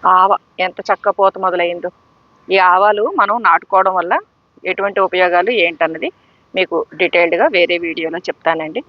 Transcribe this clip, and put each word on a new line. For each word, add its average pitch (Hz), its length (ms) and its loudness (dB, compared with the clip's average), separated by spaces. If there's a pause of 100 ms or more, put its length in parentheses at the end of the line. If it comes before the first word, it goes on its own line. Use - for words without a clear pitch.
ఆవ 185 280 4 (340)
ఎంత - 140 -8 (100)
చక్క 202 300 -2
పూత 196 160 2 (100)
మొదలైందో. 175 460 -2 (580)
ఈ 185 80 0 (160)
ఆవాలు 208 320 2 (160)
మనం 202 160 0 (100)
నాటుకోవడం 190 520 2
వల్ల 175 160 -2 (560)
ఎటువంటి 196 360 -4
ఉపయోగాలు 180 440 2 (140)
ఏంటన్నది 165 440 -4 (460)
మీకు 175 220 -2 (220)
డీటెయిల్డ్‌గా 175 480 2 (100)
వేరే 175 280 2
వీడియోలో 165 340 -6 (100)
చెప్తానండి. 160 600 -4